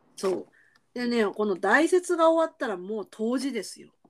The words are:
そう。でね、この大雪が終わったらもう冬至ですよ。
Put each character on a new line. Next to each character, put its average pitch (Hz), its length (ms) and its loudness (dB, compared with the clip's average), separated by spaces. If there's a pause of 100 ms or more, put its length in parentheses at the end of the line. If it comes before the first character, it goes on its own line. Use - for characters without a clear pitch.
(160)
そ 190 140 -2
う。 175 160 -6 (480)
で 247 120 -6
ね、 233 200 2
こ 208 200 -2
の 196 100 0
大 233 280 4
雪 359 320 0
が 330 140 6
終 330 180 2
わ 320 40 -18
っ - 40 -20
た 269 120 -4
ら 196 80 -4
も 196 260 -8
う - 60 -14
冬 233 300 -4
至 262 140 -4
で 220 100 -6
す - 180 -16
よ。 - 100 -20 (200)